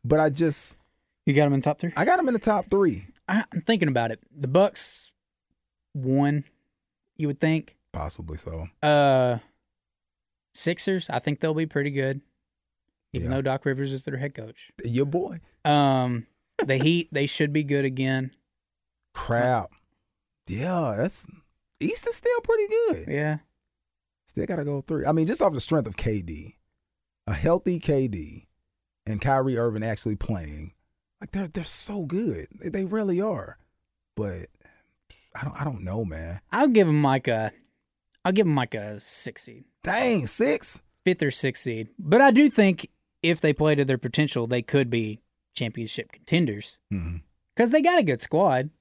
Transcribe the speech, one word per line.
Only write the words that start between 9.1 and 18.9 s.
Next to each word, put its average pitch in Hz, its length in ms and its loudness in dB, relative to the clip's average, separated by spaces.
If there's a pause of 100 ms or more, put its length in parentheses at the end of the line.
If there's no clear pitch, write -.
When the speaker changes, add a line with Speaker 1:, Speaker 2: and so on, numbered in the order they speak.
Speaker 2:
Sixers, 175 580 -2
I 123 80 -2
think 147 220 -4
they'll 160 140 0
be 160 120 0
pretty 143 240 -2
good, 135 300 -2 (920)
even 82 180 -6
Speaker 1:
Yeah. 135 60 0
Speaker 2:
though 139 60 -2
Doc 131 220 -2
Rivers 135 280 -2
is 131 120 -8
their 135 140 -8
head 139 160 -8
coach. - 360 -18 (140)
Speaker 1:
Your 120 220 0
boy. 170 340 -6 (240)
Speaker 2:
Um, 131 640 2 (380)
the 131 120 0
Heat, 160 360 2
they 143 140 0
should 147 260 -2
be 151 120 0
good 139 200 0
again. 131 460 -2 (840)